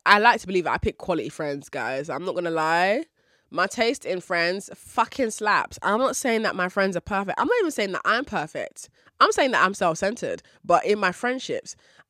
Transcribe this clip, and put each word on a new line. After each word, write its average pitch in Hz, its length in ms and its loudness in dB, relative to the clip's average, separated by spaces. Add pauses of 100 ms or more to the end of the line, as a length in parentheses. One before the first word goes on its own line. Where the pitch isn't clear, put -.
I 208 120 8
like 233 220 4
to - 60 -14
believe 185 180 0
that 127 80 0
I 165 60 0
pick - 180 -2
quality 156 320 -4
friends, 143 400 -8
guys. 135 400 -6
I'm 165 160 -6
not 185 100 -4
gonna 175 160 -2
lie. 170 540 2 (480)
My 175 140 0
taste 226 380 -2
in 180 160 -4
friends 175 540 -2
fucking - 560 -2
slaps. 208 520 0
I'm 202 160 2
not 262 180 0
saying 226 260 0
that 190 140 -2
my 185 120 -2
friends 190 280 0
are 175 40 -4
perfect. 196 380 -4
I'm 254 80 0
not 466 140 2
even 339 100 0
saying 202 220 -2
that 165 120 -4
I'm 233 200 0
perfect. 151 640 -8 (320)
I'm - 100 6
saying 254 220 2
that 170 120 4
I'm 190 100 2
self-centered. 165 680 -2 (220)
But 170 200 4
in 208 140 2
my 185 140 2
friendships, 247 640 -6 (320)